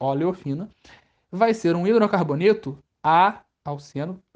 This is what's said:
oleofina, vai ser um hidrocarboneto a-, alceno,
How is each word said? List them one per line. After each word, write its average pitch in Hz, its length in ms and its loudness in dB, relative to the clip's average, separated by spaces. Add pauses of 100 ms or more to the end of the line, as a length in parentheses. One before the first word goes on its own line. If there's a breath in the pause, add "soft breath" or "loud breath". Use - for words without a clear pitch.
oleofina, 151 680 -4 (600 soft breath)
vai 220 240 0
ser 170 220 0
um 175 100 -2
hidrocarboneto 196 920 0 (240)
a-, 180 380 2 (240)
alceno, 147 560 -10 (160)